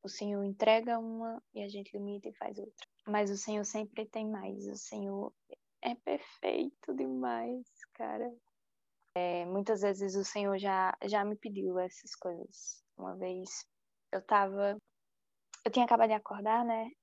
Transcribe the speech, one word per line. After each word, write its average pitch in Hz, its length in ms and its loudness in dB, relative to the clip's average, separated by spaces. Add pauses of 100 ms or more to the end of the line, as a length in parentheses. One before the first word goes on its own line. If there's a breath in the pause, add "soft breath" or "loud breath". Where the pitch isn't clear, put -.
O 196 60 -8
Senhor 202 340 -2
entrega 220 560 4
uma 226 420 -6 (120)
e 214 100 -6
a 202 60 -8
gente 202 280 -10
limita 202 300 -6
e - 80 -10
faz - 240 -8
outra. 214 260 -12 (220)
Mas 208 240 2
o 202 60 -2
Senhor 208 260 -2
sempre 214 420 -4
tem 220 240 -4
mais. 202 380 -6
O 202 80 -6
Senhor 202 580 -6 (480)
é 240 140 0
perfeito - 960 -2
demais, 254 720 -2 (280)
cara. 240 360 -4 (840)
É, 175 300 0
muitas 196 340 0
vezes 196 360 2
o 196 100 2
Senhor 202 320 0
já, 190 360 2 (120)
já 202 180 2
me 208 140 -2
pediu 196 420 -2
essas - 360 -4
coisas. - 680 -10 (140)
Uma 185 180 -8
vez 185 500 -6 (460)
eu 190 100 -2
tava, 202 560 4 (840)
eu 226 80 2
tinha 247 140 6
acabado 233 240 8
de 214 60 4
acordar, 214 500 0
né? 226 240 -2 (140)